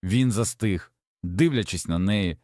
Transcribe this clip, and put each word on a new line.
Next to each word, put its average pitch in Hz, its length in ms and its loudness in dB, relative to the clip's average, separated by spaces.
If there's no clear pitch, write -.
Він 120 280 2
застиг, 104 600 -2
дивлячись 104 640 0
на 85 120 0
неї, 95 440 0